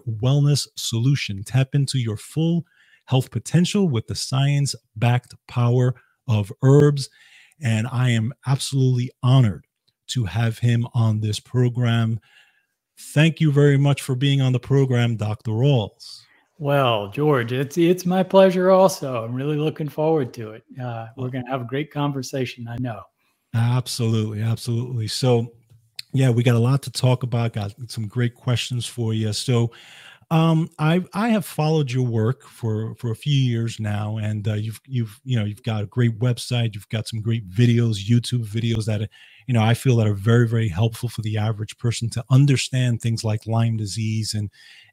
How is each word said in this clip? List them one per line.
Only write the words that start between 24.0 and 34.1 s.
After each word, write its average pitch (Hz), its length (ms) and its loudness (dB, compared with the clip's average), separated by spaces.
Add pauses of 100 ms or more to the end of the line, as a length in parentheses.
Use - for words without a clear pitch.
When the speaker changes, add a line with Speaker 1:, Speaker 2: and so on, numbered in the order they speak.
Speaker 1:
absolutely. 113 680 -4
So, 120 440 0 (640)
yeah, 131 160 4
we 120 140 2
got 120 120 4
a 117 40 4
lot 127 240 2
to 127 80 -12
talk 127 320 0
about, 117 280 -4
got 104 220 -8 (140)
some 110 200 -8
great 120 280 -4
questions 123 500 -4
for 113 280 -6
you. 110 200 -2
So, 117 380 0 (600)
um, 160 480 2
I, 160 240 0 (100)
I 214 160 -2
have 220 160 0
followed 156 460 -2
your 127 160 -2
work 113 400 -2
for, 110 480 -6
for 120 160 -6
a 110 40 -4
few 147 200 -2
years 117 440 -2
now, 107 380 -4